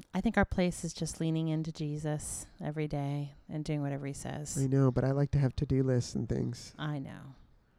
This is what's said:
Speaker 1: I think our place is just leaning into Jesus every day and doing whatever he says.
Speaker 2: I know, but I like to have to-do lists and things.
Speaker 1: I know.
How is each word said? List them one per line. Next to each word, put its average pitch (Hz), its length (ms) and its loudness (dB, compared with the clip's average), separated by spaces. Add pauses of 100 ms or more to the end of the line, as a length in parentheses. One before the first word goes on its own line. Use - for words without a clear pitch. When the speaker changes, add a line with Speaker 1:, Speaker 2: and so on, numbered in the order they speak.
(120)
Speaker 1:
I 185 80 0
think 220 160 2
our 202 80 6
place 180 400 0
is 160 80 -4
just - 280 -6
leaning 160 280 2
into 160 240 -2
Jesus 151 760 -4 (160)
every 151 240 -4
day 143 460 -2 (160)
and 156 160 -6
doing 147 180 0
whatever 143 240 -4
he 139 60 -4
says. 143 480 -6
Speaker 2:
I 135 60 4
know, 135 260 6
but 127 120 2
I 135 80 2
like 143 200 2
to 143 60 4
have 131 180 4
to-do 135 260 2
lists 127 320 2
and 123 140 -2
things. 123 500 -2
Speaker 1:
I 147 200 -4
know. 131 360 -12 (440)